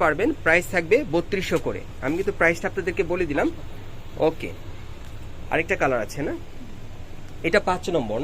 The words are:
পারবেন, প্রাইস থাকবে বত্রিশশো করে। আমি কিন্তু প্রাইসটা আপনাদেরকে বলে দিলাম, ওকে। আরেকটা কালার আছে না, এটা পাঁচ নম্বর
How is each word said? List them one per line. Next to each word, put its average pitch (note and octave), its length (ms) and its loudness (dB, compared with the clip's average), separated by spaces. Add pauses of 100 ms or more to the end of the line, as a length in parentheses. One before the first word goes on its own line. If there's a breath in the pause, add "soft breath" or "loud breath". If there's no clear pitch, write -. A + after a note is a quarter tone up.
পারবেন, E3 260 4 (160)
প্রাইস E3+ 300 6
থাকবে F3 220 4 (180)
বত্রিশশো F3 520 0
করে। G#2+ 140 -2 (220)
আমি C3+ 140 0
কিন্তু F#3+ 220 0
প্রাইসটা E3+ 300 4
আপনাদেরকে F3+ 340 -2 (100)
বলে F3+ 180 2
দিলাম, F#3 180 2 (800)
ওকে। C3+ 220 -2 (1000)
আরেকটা E3+ 260 2
কালার C3+ 300 2
আছে - 160 -6
না, G#3+ 100 -2 (1160)
এটা E3 200 6
পাঁচ F3+ 220 0
নম্বর A#2+ 340 2